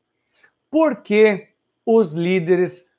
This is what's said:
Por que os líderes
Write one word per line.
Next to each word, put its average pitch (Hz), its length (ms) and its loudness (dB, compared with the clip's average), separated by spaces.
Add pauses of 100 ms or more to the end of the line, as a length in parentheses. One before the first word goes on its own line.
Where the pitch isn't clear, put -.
(720)
Por 302 260 0
que 214 520 0 (360)
os 220 280 2
líderes 175 840 -2